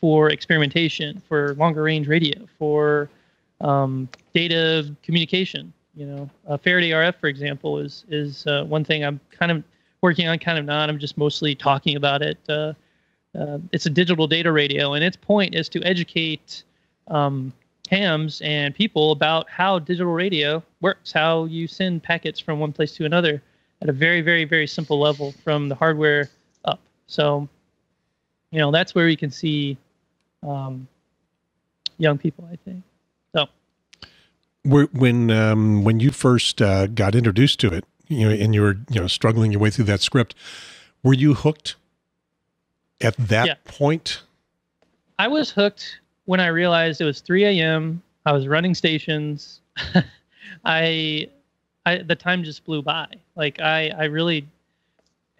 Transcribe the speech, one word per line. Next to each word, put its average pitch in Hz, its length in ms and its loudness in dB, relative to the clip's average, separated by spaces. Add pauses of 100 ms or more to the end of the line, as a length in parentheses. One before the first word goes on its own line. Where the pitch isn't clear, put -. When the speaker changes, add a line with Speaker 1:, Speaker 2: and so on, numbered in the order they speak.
Speaker 1:
for 156 300 4
experimentation, 156 960 -2
for 143 280 -2
longer 156 260 0
range 156 260 0
radio, 156 380 0 (120)
for, 147 520 0 (500)
um, 135 480 0 (240)
data 160 580 0 (120)
communication. 165 720 -2 (200)
You 147 120 -14
know, 143 240 -12 (180)
uh, 147 80 -4
Faraday 175 360 0
R 160 100 2
F, 175 180 0
for 156 80 -2
example, 143 500 -6
is, 147 300 -12
is, 147 380 -8
uh, 143 180 -2
one 156 200 -2
thing 151 200 -2
I'm 143 160 -6 (100)
kind 170 220 -2
of 156 100 -2 (400)
working 170 260 2
on, 165 100 0
kind 165 200 -4
of 147 80 -4
not. 151 240 -2
I'm 151 80 -4
just 143 180 -10
mostly 147 380 -2
talking 143 420 0
about 143 240 0
it. 151 180 -4 (100)
Uh, 151 260 -4 (600)
uh, 147 220 -8 (140)
it's - 140 -4
a 170 40 0
digital 165 360 2
data 160 260 0
radio, 143 400 0
and 147 100 -2
its 180 140 0
point 202 380 0
is 165 160 -4
to 170 120 -6
educate, 165 840 -4 (440)
um, 139 440 -2 (360)
hams 160 560 -2
and 147 300 -2
people 156 380 2
about 156 360 0
how 185 300 0
digital 175 340 -4
radio 165 500 -2 (180)
works, - 320 -2
how 165 320 2
you 165 220 -6
send 175 360 -4
packets 165 360 -4
from 151 200 -6
one 151 140 -4
place 151 200 -2
to - 140 -6
another 156 340 0 (400)
at 170 80 -2
a 151 40 2
very, 165 280 2
very, 165 240 2
very 156 220 0
simple 147 340 -2
level 147 320 0 (120)
from 147 260 -2
the 139 40 -4
hardware 151 540 2 (380)
up. - 140 -4 (260)
So, 147 420 -2 (1000)
you 160 80 -2
know, 147 120 2
that's 170 240 2
where 170 120 4
we 165 100 4
can 147 140 -6
see, 147 480 -4 (640)
um, 135 440 -10 (1120)
young 147 200 0
people, 170 340 -6
I 175 120 -14
think. 185 180 -14 (520)
So. 151 120 0 (1160)
Speaker 2:
Were, 143 280 6
when, 120 380 2
um, 110 540 4
when 113 160 4
you 131 100 4
first, - 500 2
uh, 98 280 4
got 107 260 0
introduced 117 460 2
to 107 120 2
it, 80 120 -6 (240)
you 113 200 2
know, 107 60 4
and 107 180 2
you 104 100 4
were, 101 160 2 (120)
you 117 100 0
know, 90 60 -2
struggling 110 460 2
your 101 80 0
way 107 100 4
through 110 140 0
that 101 160 2
script, - 340 0 (720)
were 131 100 6
you 139 200 4
hooked - 420 -2 (1200)
at 113 160 2
that 110 300 2
Speaker 1:
Yeah. 143 80 -2 (100)
Speaker 2:
point? - 580 -2 (1000)
Speaker 1:
I 208 80 2
was 294 220 0
hooked - 500 -2 (260)
when 185 140 2
I 180 80 4
realized 165 520 2
it 175 40 0
was 147 160 -2
three 190 240 2
A 208 60 4
M. 160 520 0 (220)
I 151 80 2
was 139 160 0
running 165 260 2
stations. 151 840 -4 (160)
<laughs> - 880 -4
I, 160 640 0 (560)
I, 175 140 2
the 170 180 -2
time 180 260 -2
just 156 220 -12
flew 156 180 -4
by. 151 240 -4 (300)
Like, 147 240 -4
I, 156 300 0
I 156 140 -4
really, 156 420 -2 (920)